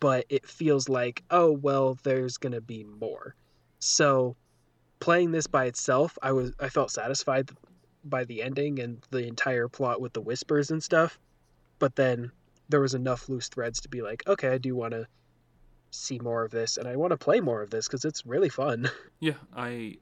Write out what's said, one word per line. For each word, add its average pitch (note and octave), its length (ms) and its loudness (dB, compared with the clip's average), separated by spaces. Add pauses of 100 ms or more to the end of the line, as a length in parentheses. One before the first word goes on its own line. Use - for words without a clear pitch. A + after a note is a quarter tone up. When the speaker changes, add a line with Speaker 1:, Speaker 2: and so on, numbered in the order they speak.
Speaker 1:
but C3 280 2
it - 180 0
feels D3 420 2
like, B2 420 0
"Oh, E3+ 220 8
well, C#3 500 2
there's C3 360 0
gonna A#2+ 220 -4
be A2+ 240 -12
more." G#2+ 500 -10 (460)
So C3 560 4 (640)
playing E3+ 320 4
this D#3+ 140 0
by C3 200 2
itself, C3+ 560 2
I C3+ 100 0
was, B2+ 280 0
I C#3 80 -4
felt C3+ 220 0
satisfied C3 600 -2 (540)
by C3+ 200 -2
the A#2 180 -8
ending C#3 360 -2
and A#2+ 200 -6 (120)
the B2 160 -2
entire A#2+ 420 -2
plot A#2+ 320 -2
with B2+ 120 -6
the A2+ 80 -6
whispers C3+ 500 -2
and D#3+ 120 -2
stuff. E3 360 2 (600)
But C3+ 180 0
then B2 340 2 (380)
there D3 120 4
was C3 140 2
enough B2+ 340 -2
loose B2+ 200 -6
threads A#2 320 -6
to - 80 -16
be B2 140 -8
like, G#2+ 240 -8
"Okay, G3 220 2
I B2+ 100 2
do B2+ 180 -2
wanna A2+ 320 -4 (800)
see - 280 -8
more A#2 260 -2
of A2 60 -6
this, A2+ 260 -2
and B2 100 -6
I B2 100 -6
wanna E3 200 0
play - 240 2
more A#2 220 0
of G#2 80 -10
this A2 180 -4
'cause C3 160 -6
it's D#3 220 -6
really C#3+ 240 2
fun." B2+ 440 -2
<laughs> - 60 -16 (200)
Speaker 2:
Yeah, D#3 140 0 (180)
I, A#2+ 500 -8